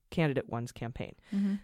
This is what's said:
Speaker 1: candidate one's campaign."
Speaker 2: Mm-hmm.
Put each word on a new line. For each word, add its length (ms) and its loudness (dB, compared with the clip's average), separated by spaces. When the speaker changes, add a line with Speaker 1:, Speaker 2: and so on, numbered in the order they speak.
Speaker 1:
candidate 380 2
one's 240 -4
campaign." 420 -8
Speaker 2:
Mm-hmm. 200 2